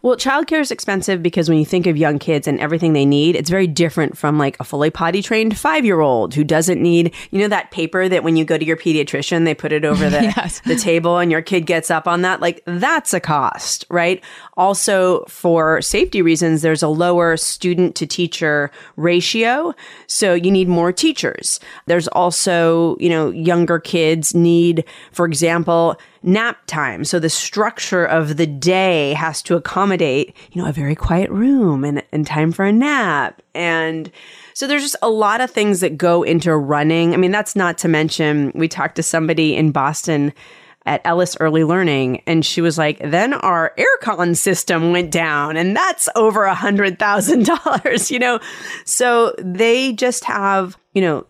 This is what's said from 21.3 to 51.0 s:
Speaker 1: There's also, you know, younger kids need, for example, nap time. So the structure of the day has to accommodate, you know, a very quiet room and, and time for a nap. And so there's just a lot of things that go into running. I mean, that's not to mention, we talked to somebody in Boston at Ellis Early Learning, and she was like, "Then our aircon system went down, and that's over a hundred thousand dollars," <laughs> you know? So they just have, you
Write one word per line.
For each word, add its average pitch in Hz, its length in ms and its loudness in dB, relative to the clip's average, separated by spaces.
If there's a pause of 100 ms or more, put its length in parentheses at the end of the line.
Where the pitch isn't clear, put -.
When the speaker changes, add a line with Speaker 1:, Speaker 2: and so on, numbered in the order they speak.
Speaker 1:
There's 170 220 0
also, 170 880 2
you 175 100 -6
know, 160 220 0
younger 170 480 0
kids 160 560 0
need, 170 500 4 (280)
for 175 140 0
example, 165 680 0 (280)
nap 214 420 0
time. 131 380 -4
So 175 140 -2
the 160 100 0
structure - 760 -2
of 156 320 0
the 165 100 2
day 160 680 0
has 156 280 -6
to 175 140 0
accommodate, 165 800 0 (180)
you 175 100 -6
know, 151 60 -4
a 156 40 -4
very 147 220 -2
quiet 175 360 -2
room 208 540 2
and, 143 180 -2 (100)
and 151 140 -2
time 156 260 0
for 196 120 -2
a 202 80 2
nap. 220 720 0 (120)
And 160 560 -4 (440)
so 269 140 -8
there's 285 140 0
just 285 200 -6
a 233 80 0
lot 214 300 0
of 254 100 -2
things 208 300 0
that 160 180 -2
go 170 240 4
into 165 340 2
running. 151 560 2
I 139 40 2
mean, 180 160 2
that's 208 240 -2
not 175 220 0
to 170 100 -2
mention, 151 640 0
we 160 140 -2
talked 160 280 -6
to 165 60 -4
somebody 160 540 0
in 151 160 2
Boston 147 600 -2 (540)
at 147 180 -2
Ellis 175 340 0
Early 160 240 2
Learning, 151 640 0
and 160 180 2
she - 160 -4
was 165 160 0
like, 151 220 -2
"Then 190 360 -2
our 170 440 0
aircon 180 580 0
system 170 540 0
went 175 220 -2
down, 156 440 -2
and 185 200 0
that's 370 400 -2
over 220 260 2
a 190 140 2
hundred 196 420 0
thousand 208 480 2
dollars," 285 640 -2
<laughs> - 20 -6
you 247 60 -2
know? 240 220 0 (440)
So 240 540 2
they 233 540 0
just 247 320 -2
have, 196 520 -2 (160)
you 196 80 0